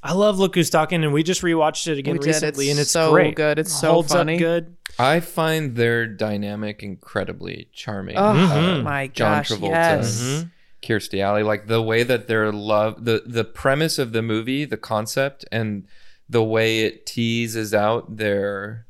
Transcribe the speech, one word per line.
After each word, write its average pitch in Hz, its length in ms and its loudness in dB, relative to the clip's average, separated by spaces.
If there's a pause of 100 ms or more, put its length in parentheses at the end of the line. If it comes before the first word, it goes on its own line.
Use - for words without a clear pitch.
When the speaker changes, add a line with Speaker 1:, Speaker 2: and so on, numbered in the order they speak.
Speaker 1:
I 147 100 -2
love 202 240 4
Look 190 160 2
Who's 170 160 4
Talking, 160 340 2
and 151 80 2
we 151 120 2
just 175 180 0
rewatched 160 460 2
it 156 100 0
again 139 160 -2
Speaker 2:
We 160 60 -2
did. 143 80 -2
Speaker 1:
recently, 151 380 0
Speaker 2:
It's 139 80 2
Speaker 1:
and 143 60 0
it's 147 120 0
Speaker 2:
so 160 200 4
Speaker 1:
great. 156 240 4
Speaker 2:
good. 151 220 2
It's 160 160 -2
so 160 200 2
Speaker 1:
Holds 165 200 4
Speaker 2:
funny. 160 220 2
Speaker 1:
up 170 40 0
good. 170 360 0 (240)
Speaker 3:
I 139 200 4
find 160 560 -2
their 117 300 2
dynamic 104 800 -6
incredibly 92 920 -8
charming. 98 440 -8
Speaker 2:
Oh, 190 40 2
Speaker 1:
Mm-hmm. 175 600 4
Speaker 2:
my 139 240 -4
Speaker 3:
John 151 320 0
Speaker 2:
gosh, 143 100 -4
Speaker 3:
Travolta 110 220 -2
Speaker 2:
yes. 151 500 2
Speaker 3:
and 127 80 -4 (160)
Speaker 1:
Mm-hmm. 170 40 -14 (340)
Speaker 3:
Kirstie 101 360 -2
Alley, 101 220 2
like, 107 240 0
the 113 160 2
way 113 220 2
that 123 240 0
their 110 240 2
love, 107 520 0
the, 113 220 0
the 113 180 -2
premise 147 540 0
of 120 160 -2
the 113 80 0
movie, 113 420 -2
the 117 140 -6
concept, 120 760 -4
and 107 360 -4 (420)
the 117 140 2
way 110 380 2
it - 260 -4
teases 113 680 -2
out 107 440 0
their 101 720 -4